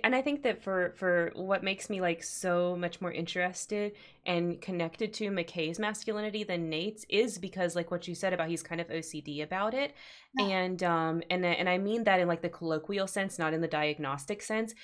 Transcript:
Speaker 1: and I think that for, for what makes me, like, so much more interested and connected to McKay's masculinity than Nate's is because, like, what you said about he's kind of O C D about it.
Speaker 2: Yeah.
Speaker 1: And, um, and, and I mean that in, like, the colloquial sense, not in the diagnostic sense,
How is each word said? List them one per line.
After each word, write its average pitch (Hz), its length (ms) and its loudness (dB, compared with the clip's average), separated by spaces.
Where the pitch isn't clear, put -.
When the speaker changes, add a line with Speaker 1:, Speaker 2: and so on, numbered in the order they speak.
Speaker 1:
and 247 100 6
I 262 80 4
think 285 220 0
that 220 180 2
for, 185 340 0
for 175 380 4
what 185 300 0
makes 190 260 -2
me, 196 100 0
like, 170 220 2
so 180 540 2
much 175 240 -4
more 180 120 -2
interested 185 800 -2
and 175 360 0
connected 180 540 -4
to 202 160 -2
McKay's 170 500 -2
masculinity 214 640 -2
than 170 240 -2
Nate's 175 400 -4
is 214 300 2
because, 180 360 -2
like, 170 160 -2
what 170 160 -4
you 175 80 -6
said 185 180 0
about 165 160 0
he's 165 140 -2
kind 170 180 -6
of 170 120 -4
O 160 80 -2
C 160 200 -8
D 147 220 -6
about 196 320 -2
it. 277 180 -2
Speaker 2:
Yeah. 208 80 4
Speaker 1:
And, 185 380 2
um, 165 460 2
and, 180 140 2
and 175 240 4
I 180 100 4
mean 208 260 0
that 190 160 8
in, 175 80 4
like, 170 140 2
the 175 60 0
colloquial 170 600 -2
sense, 190 320 -2
not 160 140 2
in 160 60 2
the 165 80 0
diagnostic 151 720 -2
sense, 220 320 -2